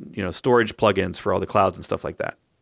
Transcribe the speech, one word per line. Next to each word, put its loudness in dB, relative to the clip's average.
you -8
know, -4
storage 2
plugins 2
for 0
all 2
the -4
clouds 2
and -14
stuff -6
like -10
that. -6